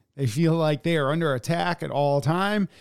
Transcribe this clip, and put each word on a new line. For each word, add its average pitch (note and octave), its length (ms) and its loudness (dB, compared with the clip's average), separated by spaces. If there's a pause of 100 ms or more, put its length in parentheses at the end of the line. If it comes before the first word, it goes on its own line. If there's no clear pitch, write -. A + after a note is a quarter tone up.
(180)
They C#3 100 -2
feel D#3+ 260 2
like D3+ 300 0
they E3 140 2
are C#3 140 0
under D#3+ 220 0
attack E3+ 480 -2
at D3 100 -6
all C#3+ 280 0
time F#3+ 480 0 (140)